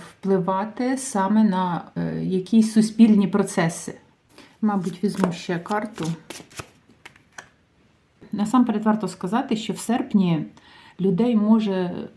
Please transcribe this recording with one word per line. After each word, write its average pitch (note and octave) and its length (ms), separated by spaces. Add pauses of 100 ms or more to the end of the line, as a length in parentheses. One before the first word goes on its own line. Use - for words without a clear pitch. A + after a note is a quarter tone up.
впливати G3 880
саме G#3+ 460
на, F#3 380 (160)
е, E3 260
якісь F#3 500
суспільні G#3+ 540
процеси. F#3 680 (680)
Мабуть, G3 420
візьму F#3+ 280
ще E3+ 280
карту. G#3 460 (2250)
Насамперед G#3+ 520
варто G#3+ 240
сказати, G#3+ 480
що - 180
в F3 40
серпні F#3+ 680 (580)
людей A3 340
може G#3 560 (260)